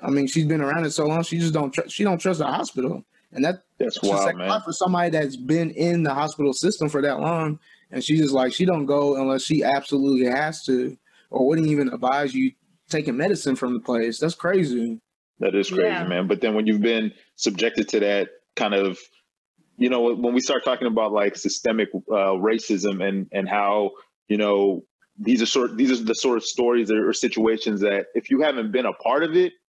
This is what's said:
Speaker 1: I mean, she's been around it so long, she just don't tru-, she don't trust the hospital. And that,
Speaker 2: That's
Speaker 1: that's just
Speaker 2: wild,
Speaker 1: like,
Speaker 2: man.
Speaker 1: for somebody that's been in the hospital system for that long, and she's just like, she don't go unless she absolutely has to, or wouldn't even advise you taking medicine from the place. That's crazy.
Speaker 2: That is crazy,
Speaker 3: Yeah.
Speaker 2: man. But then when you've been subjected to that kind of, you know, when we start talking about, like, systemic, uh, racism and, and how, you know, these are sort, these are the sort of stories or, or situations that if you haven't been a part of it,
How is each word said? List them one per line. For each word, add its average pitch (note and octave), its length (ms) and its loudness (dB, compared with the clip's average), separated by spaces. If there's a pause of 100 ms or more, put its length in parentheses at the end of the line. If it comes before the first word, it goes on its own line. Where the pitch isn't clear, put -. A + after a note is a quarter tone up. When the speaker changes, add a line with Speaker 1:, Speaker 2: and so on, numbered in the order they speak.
Speaker 1:
I - 80 -6
mean, C#3 180 0
she's D#3+ 180 0
been D3+ 160 0
around D#3 240 -2
it C#3+ 60 -2
so D#3 140 0
long, D#3+ 180 0
she E3 160 -6
just E3 140 0
don't D3 200 0
tru-, - 160 -4
she - 140 -2
don't F#3 160 2
trust F3+ 200 -2
the D3 80 0
hospital. C#3 580 -4 (300)
And C3 80 0
that, F3+ 200 -2 (160)
Speaker 2:
That's A#2 160 -2
Speaker 1:
that's - 120 -2
just - 60 2
Speaker 2:
wild, - 120 2
Speaker 1:
like, - 120 0
Speaker 2:
man. G3+ 240 -2
Speaker 1:
for E3+ 120 -10
somebody F3+ 360 2
that's D3 260 -2
been D3+ 360 0
in E3+ 320 0
the C#3+ 100 0
hospital D3 400 0
system E3 340 0
for D3 140 -2
that C#3+ 180 0
long, D#3 380 -2 (320)
and B2+ 140 -6
she's D#3 180 2
just C#3 100 2
like, C3 220 2
she F3+ 100 0
don't E3+ 220 2
go C#3+ 300 2
unless C3+ 260 0
she D#3 220 0
absolutely C3+ 640 2
has D3+ 380 -2
to, B2+ 300 -2 (360)
or B2+ 160 2
wouldn't D#3+ 200 2
even C#3+ 240 2
advise C3 440 -2
you C3 160 2 (380)
taking D3+ 280 -2
medicine D3 380 0
from B2 180 -2
the A2 60 -2
place. A#2 400 -2
That's E3 160 -2
crazy. B2 680 0 (380)
Speaker 2:
That F#2+ 160 0
is G2 140 0
crazy, F#2+ 180 0
Speaker 3:
Yeah. F2 200 -2
Speaker 2:
man. F#2 200 0
But G2 140 0
then A2 120 0
when G#2+ 140 0
you've G#2 160 2
been A2 280 0 (240)
subjected A2 540 -2
to A2+ 120 2
that G2+ 280 0 (260)
kind G#2 200 0
of, G2 240 0 (800)
you B2 120 2
know, A#2+ 240 2
when A#2+ 220 0
we B2+ 40 4
start B2+ 240 -2
talking B2+ 240 0
about, A2 240 0
like, G#2 240 2
systemic, A2 600 -2
uh, G2 420 0
racism G2+ 640 -2
and, G2 280 -2
and F#2+ 180 -4
how, G2+ 440 0 (340)
you G#2 100 0
know, G2+ 460 2 (340)
these A2 240 2
are A2+ 60 2
sort, A#2+ 280 0
these B2+ 140 2 (100)
are A2+ 40 -6
the A2+ 100 -2
sort B2 240 0
of G#2+ 80 -4
stories A#2+ 460 0
or, G#2+ 180 2
or A2+ 40 0
situations A2 680 0
that G2+ 320 0
if - 160 -4
you C3+ 120 2
haven't B2+ 300 0
been B2 140 0
a G2 80 -2
part C3+ 300 0
of D#3+ 120 -2
it, F3+ 180 2 (240)